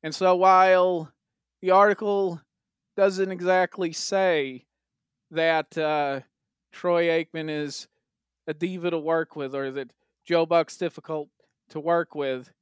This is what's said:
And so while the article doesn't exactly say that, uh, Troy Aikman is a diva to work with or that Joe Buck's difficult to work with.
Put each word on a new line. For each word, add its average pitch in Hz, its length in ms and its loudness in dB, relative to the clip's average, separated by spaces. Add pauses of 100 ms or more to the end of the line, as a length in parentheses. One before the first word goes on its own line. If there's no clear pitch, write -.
And 156 100 -8
so 185 220 4
while 185 760 4 (480)
the 185 120 0
article 202 680 2 (560)
doesn't 190 340 2
exactly 180 640 -2
say 160 720 -2 (680)
that, 160 460 0
uh, 147 440 -2 (520)
Troy 175 340 0
Aikman 160 440 -2
is 147 380 -8 (580)
a 160 80 -8
diva 175 360 -6
to 165 80 -4
work 160 380 -4
with 139 180 -10
or 139 180 -6
that 135 200 -10 (320)
Joe 165 220 0
Buck's 165 300 0
difficult 156 520 -10 (420)
to 156 100 -10
work 170 340 -2
with. 131 480 -6